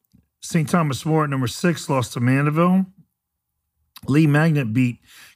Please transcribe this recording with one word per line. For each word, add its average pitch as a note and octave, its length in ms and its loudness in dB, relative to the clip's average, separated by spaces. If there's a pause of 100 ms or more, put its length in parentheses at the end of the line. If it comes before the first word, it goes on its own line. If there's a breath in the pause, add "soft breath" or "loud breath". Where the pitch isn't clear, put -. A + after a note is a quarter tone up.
(400)
Saint - 300 -4
Thomas D3+ 360 -2
More D#3 200 0
at C#3+ 40 -4
number C3+ 180 -2
six - 420 -4
lost C3 240 -2
to B2 60 -6
Mandeville. D3+ 640 2 (1200)
Lee D3+ 180 4
Magnet D3 480 2
beat B2 260 0 (360 loud breath)